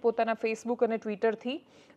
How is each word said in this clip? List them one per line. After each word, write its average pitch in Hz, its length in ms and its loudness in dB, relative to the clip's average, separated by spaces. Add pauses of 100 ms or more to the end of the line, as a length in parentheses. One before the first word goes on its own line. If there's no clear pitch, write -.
પોતાના 226 300 2
Facebook 233 520 -2
અને 226 120 0
Twitter-થી 220 680 -2 (300)